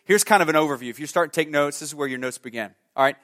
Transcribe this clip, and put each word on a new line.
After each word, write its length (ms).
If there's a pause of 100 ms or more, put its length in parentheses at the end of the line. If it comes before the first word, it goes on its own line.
here's 200
kind 200
of 60
an 60
overview. 340
If 100
you 80
start 260
to 60
take 100
notes, 300
this 100
is 60
where 120
your 120
notes 180
begin, 380 (200)
all 80
right? 200